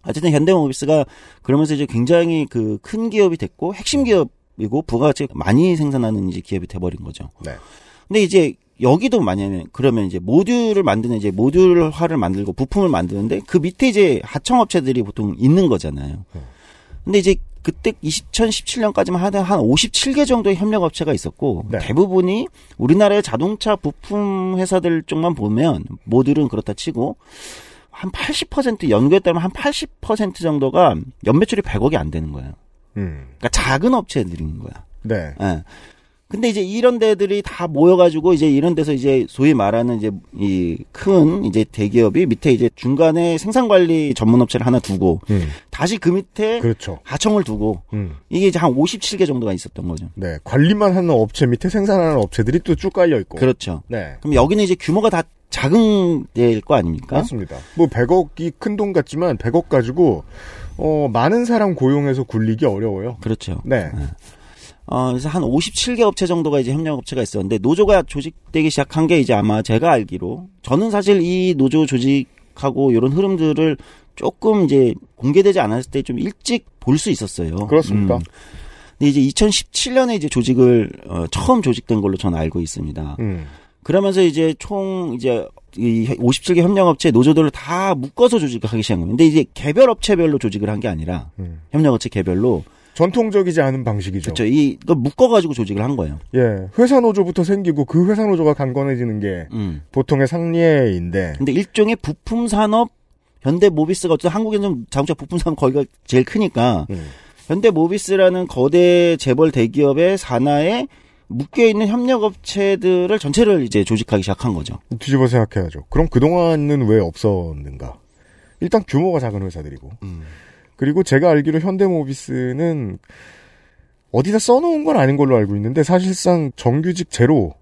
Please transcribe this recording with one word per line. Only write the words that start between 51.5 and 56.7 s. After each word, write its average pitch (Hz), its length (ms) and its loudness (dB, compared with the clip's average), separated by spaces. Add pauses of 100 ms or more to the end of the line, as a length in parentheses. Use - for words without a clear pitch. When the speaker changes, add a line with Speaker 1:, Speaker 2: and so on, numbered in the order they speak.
Speaker 2:
생산하는 190 480 0
업체들이 117 420 0
또 160 160 -2
쭉 - 180 -6
깔려 165 280 2
있고. - 160 -12
Speaker 1:
그렇죠. 113 500 -2
Speaker 2:
네. 95 320 -10
Speaker 1:
그럼 147 160 -4
여기는 170 280 4
이제 180 160 2
규모가 208 300 2
다 170 140 0 (260)
작은 190 840 2
데일 113 280 2
거 147 140 0